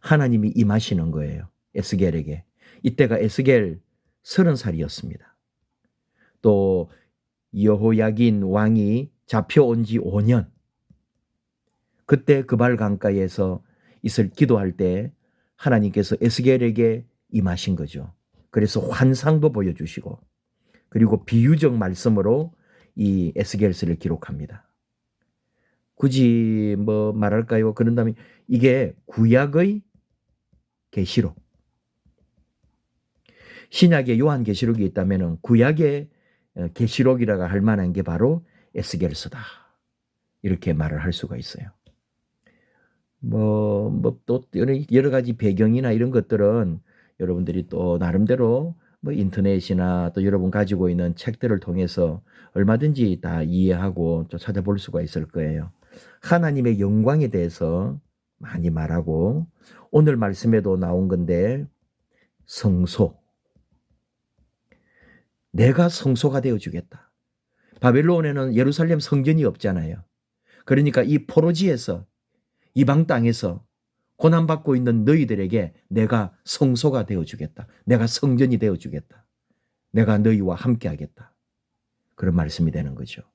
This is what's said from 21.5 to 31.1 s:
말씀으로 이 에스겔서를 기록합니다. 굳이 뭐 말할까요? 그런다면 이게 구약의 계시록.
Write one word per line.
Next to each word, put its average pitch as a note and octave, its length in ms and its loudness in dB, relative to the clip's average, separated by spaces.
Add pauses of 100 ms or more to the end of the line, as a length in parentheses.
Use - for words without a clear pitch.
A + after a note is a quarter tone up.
말씀으로 G#2+ 760 0 (440)
이 F#2+ 400 0
에스겔서를 F#2 600 0
기록합니다. - 720 -8 (1300)
굳이 A2+ 840 2
뭐 G#2+ 340 0
말할까요? A2 640 0
그런다면 A2+ 400 0 (340)
이게 B2+ 460 2 (120)
구약의 C#3+ 760 2 (1080)
계시록. F#2+ 520 -2 (2250)